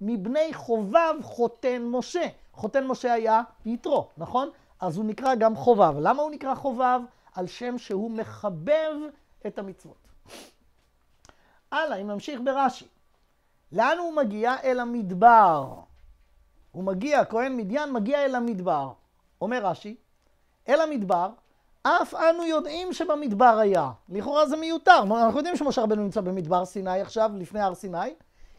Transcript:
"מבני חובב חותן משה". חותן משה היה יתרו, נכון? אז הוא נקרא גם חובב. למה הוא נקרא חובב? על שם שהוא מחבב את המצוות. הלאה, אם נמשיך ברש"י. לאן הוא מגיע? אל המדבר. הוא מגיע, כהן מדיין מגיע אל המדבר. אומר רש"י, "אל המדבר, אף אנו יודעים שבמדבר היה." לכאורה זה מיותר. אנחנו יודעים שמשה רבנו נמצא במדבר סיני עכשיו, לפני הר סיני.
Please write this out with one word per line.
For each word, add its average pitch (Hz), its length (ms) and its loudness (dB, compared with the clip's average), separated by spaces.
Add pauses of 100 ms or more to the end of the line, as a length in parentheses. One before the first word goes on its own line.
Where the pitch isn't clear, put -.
"מבני 240 520 -2
חובב 233 680 0
חותן 240 640 -2
משה". 247 440 -4 (260)
חותן 262 340 -2
משה 240 260 -2
היה 220 280 4 (240)
יתרו, 233 420 -2 (100)
נכון? 247 320 -4 (300)
אז 175 180 -4
הוא 214 80 -4
נקרא 254 300 0
גם 220 200 4
חובב. 202 440 6
למה 226 220 2
הוא 302 100 -2
נקרא 269 240 -6
חובב? 254 440 0 (360)
על 185 120 -6
שם 247 300 -8
שהוא 220 340 -6
מחבב 220 840 -2 (520)
את 208 120 -10
המצוות. - 480 -16 (1600)
הלאה, 285 260 -2
אם 202 100 -8
נמשיך 208 360 -8
ברש"י. 262 440 0 (840)
לאן 240 260 2
הוא 339 160 -6
מגיע? 233 500 0
אל 254 160 0
המדבר. 202 920 6 (1040)
הוא 185 60 -10
מגיע, 202 420 2
כהן 254 320 -2
מדיין 262 360 -4
מגיע 262 320 0
אל 262 100 0
המדבר. 180 560 -2 (500)
אומר 220 240 -2
רש"י, 208 300 -6 (720)
"אל 294 120 4
המדבר, 196 480 0 (540)
אף 311 300 2
אנו 339 320 2
יודעים 320 480 -2
שבמדבר 254 640 4
היה." 180 340 2 (180)
לכאורה 254 380 2
זה 285 100 -2
מיותר. 330 440 4
אנחנו 220 360 0
יודעים 320 180 -4
שמשה 269 260 -2
רבנו 214 220 0
נמצא 202 180 -6
במדבר 180 440 -2
סיני 185 360 -6
עכשיו, 220 340 -2
לפני 196 260 -8
הר 190 140 -2
סיני. 190 380 -8 (460)